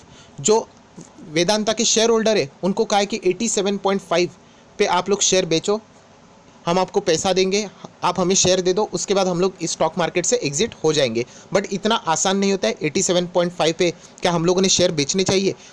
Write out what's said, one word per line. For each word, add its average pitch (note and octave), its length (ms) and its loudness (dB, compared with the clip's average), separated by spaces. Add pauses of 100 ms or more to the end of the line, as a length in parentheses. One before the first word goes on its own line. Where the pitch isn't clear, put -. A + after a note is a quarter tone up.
(420)
जो G#3+ 260 2 (640)
वेदांता G#3 420 0
के A3 120 -2
शेयर A3+ 240 2
होल्डर A3 280 2
है C3+ 120 -2 (140)
उनको G3 220 0
कहा G#3 140 2
है G#3 60 2
कि G#3 200 -6
एटी F#3 240 0
सेवन G3+ 280 -2
पॉइंट G3 240 -2
फ़ाइव F3 280 0 (480)
पे G#3 80 2
आप F3+ 240 0
लोग G3 120 0
share F#3 240 2
बेचो, E3 360 -2 (840)
हम F3 140 2
आपको F#3 200 0
पैसा F3 340 0
देंगे, F#3+ 360 0 (340)
आप F3+ 160 0
हमें F#3 160 2
share F#3 260 2
दे F3+ 120 0
दो, G#3 200 -2
उसके F#3+ 200 -4
बाद F#3+ 140 2
हम F3 120 0
लोग F#3+ 220 0
इस D3+ 100 -4
stock - 260 -2
market E3 280 -2
से - 100 2
exit D3+ 480 -4
हो D#3 100 2
जाएंगे। A#2+ 320 0 (280)
But G3+ 200 0
इतना G#3+ 220 0
आसान F#3+ 420 0
नहीं G3 140 0
होता G3 160 -2
है। A3+ 140 -2
एटी D#3+ 200 -2
सेवन F3+ 240 0
पॉइंट F3 260 0
फ़ाइव E3 280 -2
पे F3 140 2 (280)
क्या F3+ 100 0
हम E3 140 0
लोगों F3+ 160 2
ने F#3+ 80 2
share F3 220 2
बेचने D#3+ 320 -2
चाहिए? F#3+ 320 0 (180)